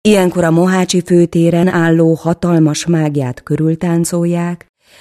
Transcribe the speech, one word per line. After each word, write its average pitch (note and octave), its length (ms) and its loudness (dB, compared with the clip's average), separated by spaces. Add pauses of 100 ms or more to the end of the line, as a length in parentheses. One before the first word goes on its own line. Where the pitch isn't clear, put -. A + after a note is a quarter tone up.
Ilyenkor F#3 440 2
a D#3+ 60 2
mohácsi F3+ 540 0
főtéren E3+ 640 2
álló E3 460 2
hatalmas D#3+ 720 0
mágiát D3 560 -2
körültáncolják, E3+ 1200 -4 (340)